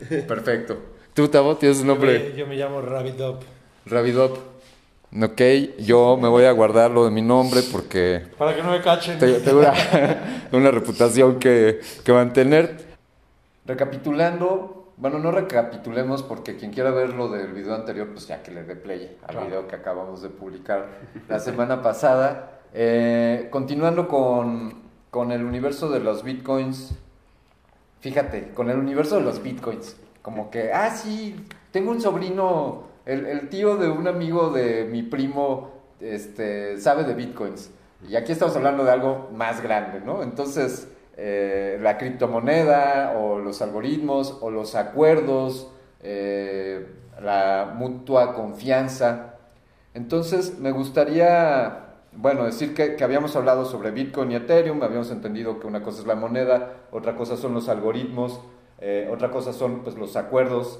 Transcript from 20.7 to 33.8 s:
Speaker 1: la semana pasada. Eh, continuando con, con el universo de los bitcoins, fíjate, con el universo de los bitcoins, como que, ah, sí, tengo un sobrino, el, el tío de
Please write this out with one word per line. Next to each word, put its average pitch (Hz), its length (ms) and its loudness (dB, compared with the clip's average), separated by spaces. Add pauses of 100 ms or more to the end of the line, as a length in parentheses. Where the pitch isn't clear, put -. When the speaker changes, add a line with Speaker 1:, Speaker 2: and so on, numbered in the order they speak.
Speaker 1:
la 107 100 -2
semana 123 420 -2
pasada. 131 760 0 (140)
Eh, 117 760 2
continuando 151 600 0
con, 117 640 0 (360)
con 120 220 -4
el 120 140 -4
universo 139 440 -4
de 131 120 0
los 107 220 -2
bitcoins, 131 720 -6 (1040)
fíjate, 135 520 -4
con 120 160 -4
el 127 80 0
universo 139 380 -2
de 185 60 2
los 123 200 -4
bitcoins, 113 540 -10 (260)
como 107 300 -12
que, 113 220 -4
ah, 214 200 0
sí, 214 520 -10 (260)
tengo 190 200 -2
un 233 100 -2
sobrino, 185 840 -2 (220)
el, 135 200 -4
el 143 220 -6
tío 208 300 0
de 180 100 0